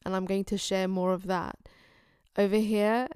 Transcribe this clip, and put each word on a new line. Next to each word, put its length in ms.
and 120
I'm 100
going 200
to 120
share 300
more 240
of 160
that 280
over 200
here 600